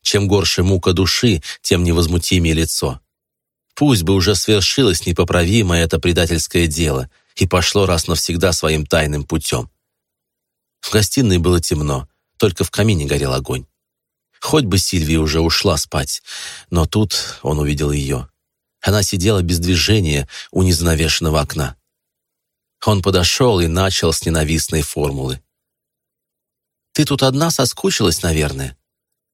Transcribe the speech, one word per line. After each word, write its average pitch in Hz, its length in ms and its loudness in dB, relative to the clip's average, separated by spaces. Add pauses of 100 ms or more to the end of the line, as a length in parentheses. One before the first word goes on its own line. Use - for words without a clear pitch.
Чем 101 260 0
горше 95 340 2
мука 92 300 2
души, 92 500 0 (200)
тем 87 200 0
невозмутимее 85 720 2
лицо. 78 480 -2 (720)
Пусть 131 280 2
бы 85 100 2
уже 98 220 2
свершилось 104 720 0
непоправимое 87 760 2
это 80 160 0
предательское 85 680 0
дело 71 420 -2 (280)
и 95 100 0
пошло 92 400 2
раз 87 200 0
навсегда 85 460 -2
своим 78 320 -2
тайным 73 400 0
путем. 67 460 -4 (1120)
В - 100 -10
гостиной 104 460 2
было 87 200 2
темно, 73 480 -4 (300)
только 95 280 0
в - 60 -6
камине 101 360 0
горел 69 260 -2
огонь. 65 320 -6 (760)
Хоть 147 240 2
бы 98 140 0
Сильвия 80 400 0
уже 78 220 0
ушла 82 360 2
спать, - 460 -6 (460)
но 82 160 0
тут - 580 -2
он 76 160 -2
увидел 73 340 0
ее. 69 360 -4 (540)
Она 104 200 2
сидела 98 380 0
без 85 200 0
движения 82 680 2 (220)
у 92 120 0
незанавешенного 80 800 2
окна. 69 360 -4 (1080)
Он 104 180 2
подошел 92 580 2
и 85 80 2
начал 87 440 0
с - 140 -6
ненавистной 80 560 0
формулы. 69 580 -4 (1500)
"Ты 151 120 2
тут 143 180 -2
одна 139 280 2
соскучилась, 131 720 -2
наверное? 71 540 -2 (580)